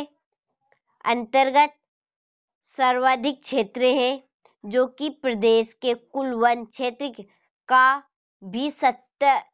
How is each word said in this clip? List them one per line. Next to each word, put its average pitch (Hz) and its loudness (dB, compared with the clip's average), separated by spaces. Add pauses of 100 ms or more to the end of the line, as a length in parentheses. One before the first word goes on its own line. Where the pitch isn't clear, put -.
(1040)
अंतर्गत 262 2 (880)
सर्वाधिक 262 -2
क्षेत्र 240 -4
हैं, 262 0 (420)
जो 247 0
कि 277 -8
प्रदेश 226 0
के 240 -4
कुल 262 -6
वन 240 0
क्षेत्र 247 -10 (440)
का 262 4 (420)
भी 233 -6
सत्तर, 269 -2 (140)